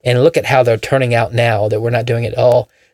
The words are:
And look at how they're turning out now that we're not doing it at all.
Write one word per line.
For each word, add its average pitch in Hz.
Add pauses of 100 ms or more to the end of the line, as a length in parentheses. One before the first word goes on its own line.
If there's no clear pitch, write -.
And 123
look 170
at 143
how 127
they're 117
turning 123
out 117
now 113
that 107
we're 117
not 117
doing 117
it -
at 127
all. 120 (260)